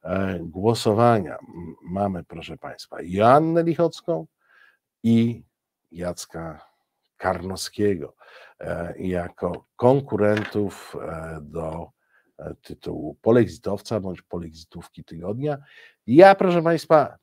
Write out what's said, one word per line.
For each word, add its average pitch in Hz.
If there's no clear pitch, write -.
e, 95
głosowania. 104
M-, -
mamy, 92
proszę -
państwa, -
Joannę 143
Lichocką 165
i 117
Jacka 82
Karnowskiego, 92
e, 85
jako 90
konkurentów, 107
e, 80
do, 80
e, 78
tytułu -
polexitowca 101
bądź 92
polexitówki 85
tygodnia. 117
Ja, 185
proszę 175
państwa 160